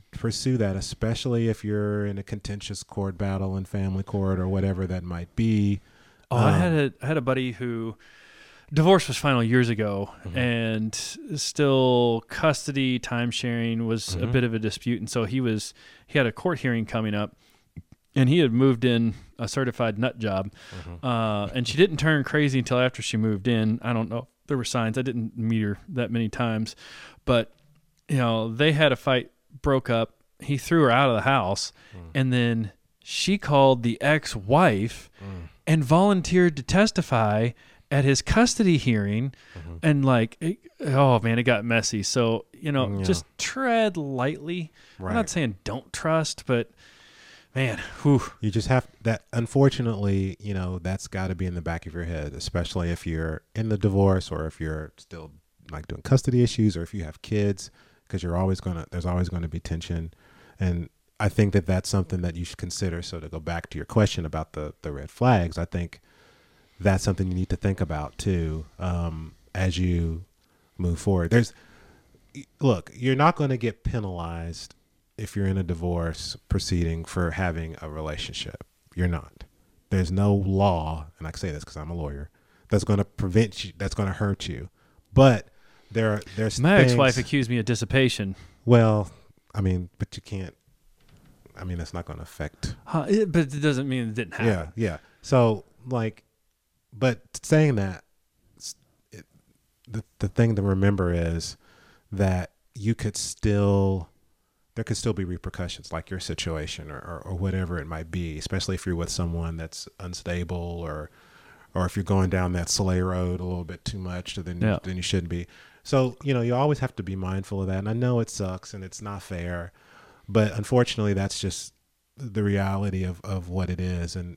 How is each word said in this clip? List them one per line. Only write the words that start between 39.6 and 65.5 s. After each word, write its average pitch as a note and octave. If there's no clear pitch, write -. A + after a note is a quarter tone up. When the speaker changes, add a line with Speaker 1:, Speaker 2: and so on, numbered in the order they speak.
Speaker 2:
And, D3
like, A#2+
it, E3+
oh C3+
man, A2+
it A#2+
got A2+
messy. A2+
So, A2+
you -
know, A#2
Speaker 1:
Yeah. F#2+
Speaker 2:
just F3+
tread A3+
lightly. D3+
I'm F#2
not F#2
Speaker 1:
Right. A3+
Speaker 2:
saying B2
don't -
trust, -
but A#2+
man, C3
whew. C#3
Speaker 1:
You G#2+
just A2
have B2+
that. A2
Unfortunately, A2
you G#2
know, F#2
that's F#2
gotta F#2+
be F2+
in F2+
the F2
back E2
of D#2
your E2+
head, D2+
especially F2
if E2+
you're D#2+
in A2
the G#2+
divorce G2
or D#2
if -
you're D#2
still, D#2
like, D2+
doing -
custody B2
issues G#2+
or E2+
if E2+
you G2
have D#2
kids, G2+
'cause F#2+
you're F2
always F#2+
gonna, E2+
there's F2
always F2+
gonna E2+
be E2
tension. E2
And F2
I G#2
think G2+
that F#2+
that's F#2
something F#2
that F2
you F2
should -
consider. F2
So F2
to D#2
go D#2+
back E2
to -
your D2
question G2+
about D#2
the, D2+
the D#2
red C#2+
flags, A#2+